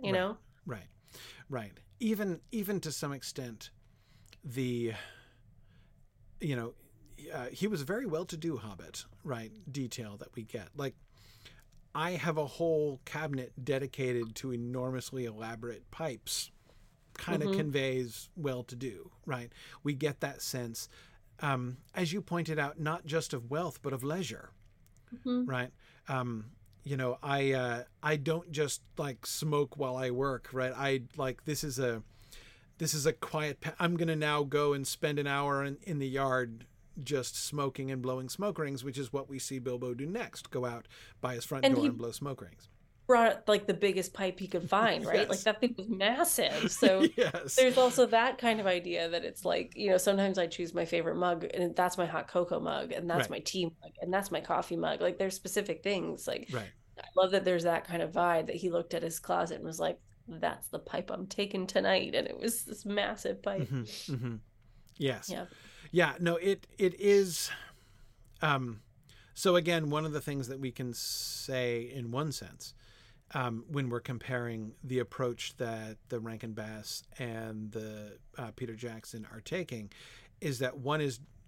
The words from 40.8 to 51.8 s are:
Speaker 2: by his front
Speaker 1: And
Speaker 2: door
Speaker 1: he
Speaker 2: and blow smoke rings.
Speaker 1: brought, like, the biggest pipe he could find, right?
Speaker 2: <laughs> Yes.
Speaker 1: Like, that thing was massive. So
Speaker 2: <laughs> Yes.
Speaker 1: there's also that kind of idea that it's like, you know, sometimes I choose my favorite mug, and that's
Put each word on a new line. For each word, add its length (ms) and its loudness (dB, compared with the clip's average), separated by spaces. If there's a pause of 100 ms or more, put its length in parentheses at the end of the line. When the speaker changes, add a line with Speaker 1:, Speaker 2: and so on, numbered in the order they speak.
Speaker 2:
by 140 -2
his 100 -6
front 200 2
Speaker 1:
And 100 8
Speaker 2:
door 80 6
Speaker 1:
he 60 4
Speaker 2:
and 80 0
blow 140 -4
smoke 300 -6
rings. 280 -18 (360)
Speaker 1:
brought, 420 6
like, 200 6
the 60 4
biggest 400 2
pipe 260 -2
he 80 -6
could 220 -2
find, 360 4
right? 140 6
Speaker 2:
<laughs> 80 4
Yes. 20 -2
Speaker 1:
Like, 120 2
that 200 2
thing 160 4
was 100 -8
massive. 840 2
So 400 8
Speaker 2:
<laughs> 60 -4
Yes. 380 0
Speaker 1:
there's 220 8
also 300 8
that 300 6
kind 220 4
of 60 -2
idea 440 2
that 140 0
it's 220 -8
like, 300 2
you 140 2
know, 80 8
sometimes 400 4
I 100 4
choose 260 -4
my 120 2
favorite 300 2
mug, 380 2
and 220 0
that's 220 4